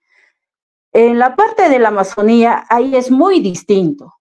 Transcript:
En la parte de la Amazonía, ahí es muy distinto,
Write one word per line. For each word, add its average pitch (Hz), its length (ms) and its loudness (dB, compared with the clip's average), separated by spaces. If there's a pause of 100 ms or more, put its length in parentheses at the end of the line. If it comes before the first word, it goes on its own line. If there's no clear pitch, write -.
(920)
En 240 280 2
la 254 160 0
parte 427 340 0
de 262 100 2
la 220 100 2
Amazonía, 214 800 0
ahí 254 260 -2
es 254 160 -2
muy 339 280 2
distinto, 180 800 -4